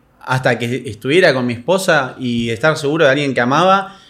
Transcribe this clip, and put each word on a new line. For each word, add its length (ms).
hasta 380
que 280
estuviera 460
con 140
mi 80
esposa 680
y 300
estar 260
seguro 300
de 60
alguien 200
que 80
amaba, 580